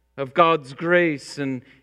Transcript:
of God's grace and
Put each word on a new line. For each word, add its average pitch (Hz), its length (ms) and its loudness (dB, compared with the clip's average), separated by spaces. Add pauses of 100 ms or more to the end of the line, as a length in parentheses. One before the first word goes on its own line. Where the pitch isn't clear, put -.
(180)
of 135 160 -10
God's 160 400 2
grace 170 640 0
and 135 240 -6 (220)